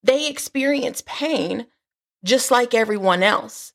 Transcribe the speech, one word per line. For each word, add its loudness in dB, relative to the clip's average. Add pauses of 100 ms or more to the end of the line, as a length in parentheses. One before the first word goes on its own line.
They 2
experience -4
pain -4 (560)
just 0
like 2
everyone 2
else. -2